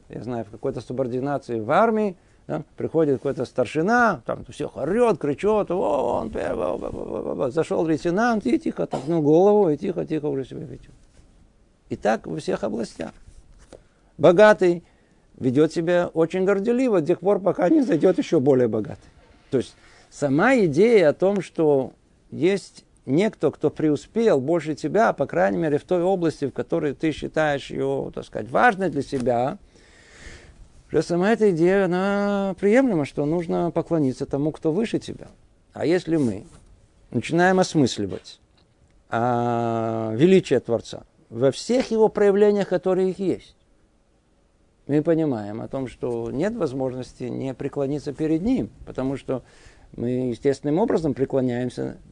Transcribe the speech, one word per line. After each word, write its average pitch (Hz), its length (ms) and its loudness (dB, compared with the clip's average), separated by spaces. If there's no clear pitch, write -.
я - 140 -12
знаю, 117 220 -6
в 104 60 -20
какой-то 135 300 -8
субординации 127 800 -4
в 107 100 -4
армии, 214 460 2
да, 156 160 -6
приходит 135 420 0
какой-то 135 260 -4
старшина, 170 800 0
там 117 220 -8
всех - 300 -10
орет, 190 420 0
кричет, 190 520 -2
«О, - 500 -2
он - 100 -8
первый, - 360 -4
о, - 120 -4
б, - 120 -8
б, - 140 -10
б, - 180 -8
б, 67 120 -6
б». 151 160 -4
Зашел 160 360 -2
лейтенант, 190 600 0
и 247 120 0
тихо - 260 -6
отогнул 151 380 -4
голову, 185 460 6
и 147 80 0
тихо-тихо 156 500 -6
уже 135 180 -4
себя 135 180 -12
ведет. - 320 -18
И - 60 -8
так 214 300 -2
во 165 120 -8
всех - 260 -6
областях. 214 480 -8
Богатый 185 640 6
ведет 143 340 2
себя 175 400 0
очень 170 320 0
горделиво 208 560 2
до 143 60 -2
тех 170 140 0
пор, 196 200 0
пока 180 280 0
не 311 140 4
зайдет 175 360 2
еще 170 220 2
более 127 280 4
богатый. 107 400 -6
То 135 80 0
есть - 160 -6
сама 160 460 2
идея 175 440 4
о - 20 4
том, 190 280 0
что 147 520 0
есть 170 540 -2
некто, 160 440 0
кто 143 200 -2
преуспел 156 720 0
больше 151 340 -2
тебя, 180 380 0
по 139 140 -2
крайней 190 300 0
мере, 151 220 0
в - 60 -8
той 180 180 0
области, 170 440 -2
в 120 40 -2
которой 156 440 -4
ты 160 180 -2
считаешь 143 580 -4
ее, 135 440 -4
так - 100 -10
сказать, - 260 -10
важной 190 400 2
для 143 120 -4
себя, 123 540 -2
уже 151 100 2
сама 180 300 2
эта 214 200 4
идея, 185 320 4
она 196 760 0
приемлема, 208 460 2
что 147 180 -4
нужно 175 460 -2
поклониться 147 560 0
тому, 143 240 -2
кто 156 220 -2
выше 196 260 -2
тебя. - 300 -14
А 107 140 -4
если 165 300 0
мы 107 280 0
начинаем 175 500 2
осмысливать, 110 800 -2
а, 117 1080 -2
величие 165 440 4
Творца - 440 -6
во 123 220 2
всех 240 400 -2
его 220 160 4
проявлениях, 202 600 4
которые 185 420 0
их 180 100 -8
есть, 156 340 -4
мы 147 140 2
понимаем 135 580 -2
о 120 80 -10
том, 135 180 -8
что 117 460 -6
нет 190 240 -4
возможности 131 640 -6
не 123 320 -6
преклониться 143 580 -6
перед 156 300 -2
ним, 208 280 0
потому 131 320 -6
что 127 280 -6
мы 123 360 -4
естественным 143 500 0
образом 190 340 0
преклоняемся 127 840 -4